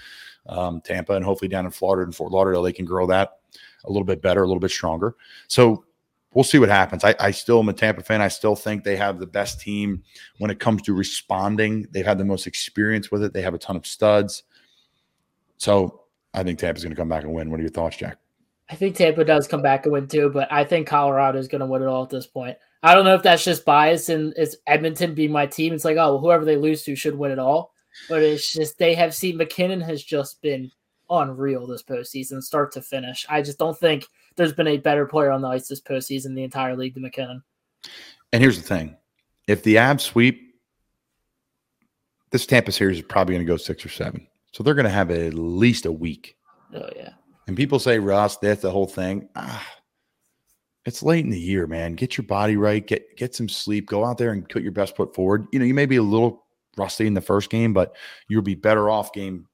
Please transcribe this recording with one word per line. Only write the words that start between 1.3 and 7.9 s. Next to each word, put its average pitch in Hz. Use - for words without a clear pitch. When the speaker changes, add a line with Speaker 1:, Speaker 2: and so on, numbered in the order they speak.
Speaker 1:
down 92
in 87
Florida 92
and 87
Fort 85
Lauderdale, 95
they 90
can 92
grow 90
that 95
a -
little 98
bit 90
better, 95
a 90
little 92
bit 92
stronger. 87
So 117
we'll 104
see 147
what 110
happens. 95
I, 107
I 101
still 117
am 107
a 95
Tampa 107